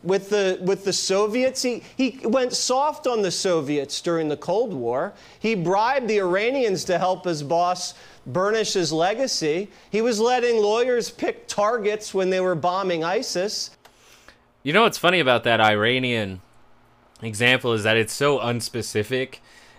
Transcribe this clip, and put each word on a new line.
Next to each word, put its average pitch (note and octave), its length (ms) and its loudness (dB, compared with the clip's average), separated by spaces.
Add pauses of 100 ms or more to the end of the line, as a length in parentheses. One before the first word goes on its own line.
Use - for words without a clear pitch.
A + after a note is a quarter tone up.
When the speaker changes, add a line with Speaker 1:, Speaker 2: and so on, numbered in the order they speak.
Speaker 1:
with F#3+ 280 -2
the, G3 320 2
with G3 220 0
the G3 80 0
Soviets. A3 680 0
He, B3 220 -4 (120)
he C4 280 -2
went B3 300 0
soft C#4 520 0
on A#3 160 0
the F3+ 80 0
Soviets D3 720 -2
during E3 280 0
the D3 80 -2
Cold G3+ 380 -2
War. C3 380 -2 (260)
He A3 160 -2
bribed G#3+ 540 0
the G#3+ 120 0
Iranians G3+ 680 0
to F3 120 0
help F3+ 260 0
his D#3 200 -4
boss F3 500 0 (320)
burnish G3+ 460 0
his E3 200 0
legacy. F3+ 760 0 (240)
He G#3+ 100 0
was A3+ 160 0
letting A#3+ 420 2
lawyers A#3 480 2
pick - 380 -6
targets G#3 680 -2
when F#3 180 0
they F#3 100 0
were F#3 160 0
bombing F3 480 -2
isis. G3 680 -4 (920)
Speaker 2:
You C#3+ 80 -2
know G#3 100 6
what's A3 160 2
funny F3 220 2
about B2+ 240 4
that A2+ 160 4
Iranian A2 800 2 (840)
example A#2+ 520 2
is G#2 100 -2
that A2+ 120 4
it's G#2+ 160 2
so C#3+ 280 2
unspecific A#2+ 960 -4 (420)